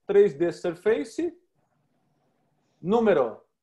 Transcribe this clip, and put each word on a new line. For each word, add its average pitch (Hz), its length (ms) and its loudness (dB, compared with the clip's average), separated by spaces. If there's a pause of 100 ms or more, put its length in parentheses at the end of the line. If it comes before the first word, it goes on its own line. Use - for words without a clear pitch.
três 202 300 4
D 170 160 -2
surface. 240 840 -6 (1400)
Número 175 640 0 (200)